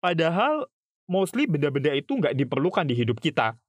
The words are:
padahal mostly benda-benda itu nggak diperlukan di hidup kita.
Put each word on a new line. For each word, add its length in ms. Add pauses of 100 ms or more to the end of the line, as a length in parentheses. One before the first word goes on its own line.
padahal 640 (440)
mostly 360
benda-benda 480
itu 240
nggak 160
diperlukan 520
di 120
hidup 240
kita. 360 (120)